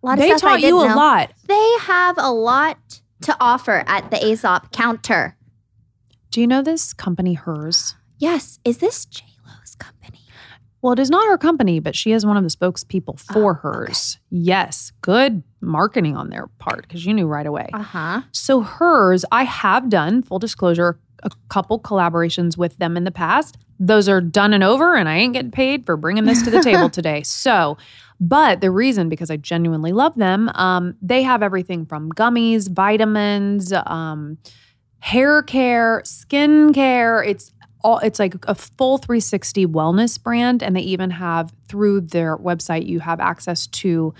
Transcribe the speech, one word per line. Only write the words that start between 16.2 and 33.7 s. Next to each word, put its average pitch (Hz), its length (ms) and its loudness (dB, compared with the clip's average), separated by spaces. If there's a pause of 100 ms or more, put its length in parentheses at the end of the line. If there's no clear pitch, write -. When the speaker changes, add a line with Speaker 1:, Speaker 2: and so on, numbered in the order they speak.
Speaker 2:
their - 180 -12 (100)
part, - 320 -10
'cause 170 160 -12
you 202 80 -2
knew 190 140 0
right 151 180 -6
away. 147 280 -8
Speaker 1:
Uh-huh. 190 480 -8 (100)
Speaker 2:
So 269 300 0
hers, 202 720 2
I 240 120 2
have 240 460 0
done, 202 340 2
full 185 160 -6
disclosure, 175 600 0 (240)
a 208 60 -4 (200)
couple 214 300 -2
collaborations 170 760 -2
with 170 220 -4
them 170 180 -2
in 175 60 -2
the 185 80 -4
past. 185 460 -2 (220)
Those 202 300 4
are 190 120 4
done 202 320 2
and 196 100 4
over, 277 320 4
and 190 120 0
I 156 100 -2
ain't 240 160 0
getting 247 180 -6
paid 262 340 -2
for 165 120 -2
bringing 185 280 -2
this 247 180 4
to 240 60 -2
the 277 140 4
table 233 260 4
Speaker 1:
<laughs> - 100 -6
Speaker 2:
today. 156 220 -4
So, 165 560 0 (420)
but 190 420 4
the 190 100 2
reason, 208 360 0
because 160 220 -6
I 156 80 -4
genuinely 165 540 -2
love 269 240 2
them, 208 400 0
um, 180 460 -2
they 247 220 0
have 247 200 2
everything 180 420 -4
from 156 260 -10
gummies, 226 580 0
vitamins, 202 1040 0 (140)